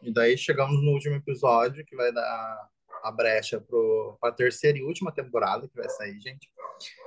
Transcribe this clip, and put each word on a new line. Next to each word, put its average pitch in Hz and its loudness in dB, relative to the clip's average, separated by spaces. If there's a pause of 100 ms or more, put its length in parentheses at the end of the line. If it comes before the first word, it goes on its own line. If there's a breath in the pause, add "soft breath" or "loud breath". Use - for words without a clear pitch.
E 117 -8
daí 117 4
chegamos 139 0
no 147 4
último 143 -2
episódio, 139 2
que - -20
vai 123 2
dar 113 -6 (340)
a 110 -6
brecha 110 0
pro, 110 2
pra 120 0
terceira 139 2
e 131 -8
última 165 -6
temporada 117 -2
que - -20
vai 113 -8
sair, 104 -10
gente. 131 -16 (580 loud breath)